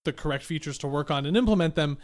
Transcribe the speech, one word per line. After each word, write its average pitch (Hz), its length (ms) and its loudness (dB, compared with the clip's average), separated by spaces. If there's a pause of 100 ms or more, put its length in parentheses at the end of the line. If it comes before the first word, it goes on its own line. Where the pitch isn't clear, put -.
the 156 100 -2
correct 139 300 -4
features 151 360 -6
to 147 80 -6
work 143 220 -2
on 139 160 0
and 170 120 2
implement 202 380 4
them, 147 280 0